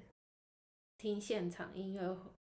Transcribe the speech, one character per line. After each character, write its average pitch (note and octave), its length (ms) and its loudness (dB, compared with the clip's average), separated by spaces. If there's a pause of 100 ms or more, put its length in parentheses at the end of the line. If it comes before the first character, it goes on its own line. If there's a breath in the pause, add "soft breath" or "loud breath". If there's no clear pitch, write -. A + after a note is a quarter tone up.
(960)
听 G#3 220 2
现 F#3+ 320 2
场 - 240 -4
音 F#3+ 180 -2
乐 F#3 240 0 (400)